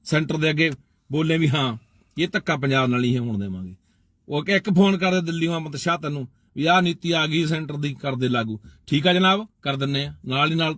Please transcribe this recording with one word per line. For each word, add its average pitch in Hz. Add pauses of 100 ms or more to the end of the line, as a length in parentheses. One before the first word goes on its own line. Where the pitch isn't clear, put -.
ਸੈਂਟਰ 156
ਦੇ 156
ਅੱਗੇ 156 (400)
ਬੋਲੇ 160
ਵੀ 156
ਹਾਂ, 127 (400)
ਇਹ 170
ਧੱਕਾ 170
ਪੰਜਾਬ 135
ਨਾਲ 123
ਨਹੀਂ 123
ਹੋਣ 117
ਦੇਵਾਂਗੇ। 92 (540)
ਉਹ 147
ਕਿ 196
ਇੱਕ 196
ਫੋਨ 196
ਕਰਦੇ 180
ਦਿੱਲੀੋਂ 165
ਅਮਿਤ 156
ਸ਼ਾਹ 170
ਤੈਨੂੰ 143 (280)
ਵੀ 147
ਆਹ 180
ਨੀਤੀ 170
ਆ 156
ਗਈ 156
ਸੈਂਟਰ 151
ਦੀ, 147
ਕਰ 131
ਦੇ 127
ਲਾਗੂ। 113 (280)
ਠੀਕ 147
ਆ 180
ਜਨਾਬ, 190 (140)
ਕਰ 139
ਦਿੰਨੇ 139
ਆ, 147 (120)
ਨਾਲ 139
ਦੀ 160
ਨਾਲ 160